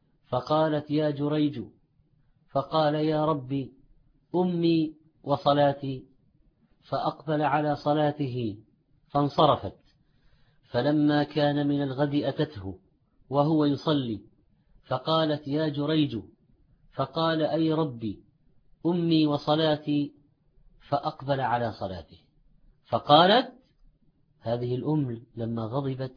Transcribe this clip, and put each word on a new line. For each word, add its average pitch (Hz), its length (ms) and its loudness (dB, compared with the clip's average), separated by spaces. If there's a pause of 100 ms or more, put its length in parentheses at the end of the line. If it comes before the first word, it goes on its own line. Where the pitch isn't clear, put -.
(280)
فقالت: 151 640 0
"يا 151 200 0
جريج"، 143 520 -2 (880)
فقال: 151 440 0
"يا 156 300 0
ربي، 139 480 -2 (600)
أمي 170 600 2 (280)
وصلاتي"، 139 840 0 (760)
فأقبل 151 600 -4
على 147 340 0
صلاته، 143 840 -2 (500)
فانصرفت. 143 680 2 (920)
فلما 147 520 2
كان 147 460 0
من 143 140 0
الغد 139 320 -2
أتته 123 640 -4 (520)
وهو 147 340 2
يصلي، 135 560 0 (640)
فقالت: 151 640 -2
"يا 151 200 -2
جريج"، 143 500 0 (720)
فقال: 165 500 -2
"أي 160 300 0
ربي، 120 500 -4 (640)
أمي 165 400 2
وصلاتي"، 147 880 0 (720)
فأقبل 139 520 -2
على 120 320 -2
صلاته. 92 460 -12 (640)
فقالت 175 720 4 (840)
هذه 123 340 -4
الأم 127 480 -2 (140)
لما 117 260 -4
غضبت 131 540 -6